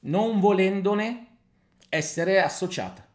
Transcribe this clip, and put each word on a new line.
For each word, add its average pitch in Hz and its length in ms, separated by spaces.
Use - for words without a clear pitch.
non 202 380
volendone 202 960
essere 170 540
associata. 117 720